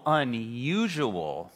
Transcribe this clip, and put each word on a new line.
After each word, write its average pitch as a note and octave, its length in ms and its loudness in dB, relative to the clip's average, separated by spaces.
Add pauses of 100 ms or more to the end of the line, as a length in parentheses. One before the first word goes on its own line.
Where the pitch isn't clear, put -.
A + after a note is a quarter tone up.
unusual, B2 1500 0